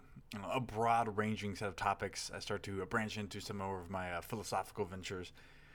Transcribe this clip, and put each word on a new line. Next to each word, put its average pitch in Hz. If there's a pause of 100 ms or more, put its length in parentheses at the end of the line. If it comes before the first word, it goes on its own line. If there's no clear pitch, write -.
(340)
you 107
know, 95
a 131
broad-ranging 110
set 104
of 92
topics. 98
I 95
start 98
to, 98
uh, 92
branch 107
into 101
some 101
more 95
of 87
my, 90
uh, 85
philosophical 104
ventures. 92 (440)